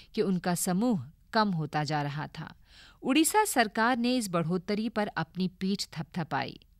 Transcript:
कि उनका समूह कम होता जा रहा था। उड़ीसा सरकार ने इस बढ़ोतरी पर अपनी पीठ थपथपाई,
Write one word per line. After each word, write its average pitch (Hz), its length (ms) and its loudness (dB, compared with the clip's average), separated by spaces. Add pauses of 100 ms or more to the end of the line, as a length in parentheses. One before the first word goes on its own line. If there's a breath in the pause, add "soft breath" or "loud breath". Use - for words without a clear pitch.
(140 loud breath)
कि 220 80 2
उनका 180 320 2
समूह 185 520 0 (260)
कम 214 180 2
होता 151 340 -2
जा 147 180 0
रहा 143 240 -4
था। - 280 -12 (480 loud breath)
उड़ीसा 320 420 4
सरकार 233 520 2
ने 240 200 2
इस 214 120 -2
बढ़ोतरी 180 600 0
पर 214 180 -2
अपनी 180 420 -4
पीठ 190 340 -2
थपथपाई, 143 800 -6 (200)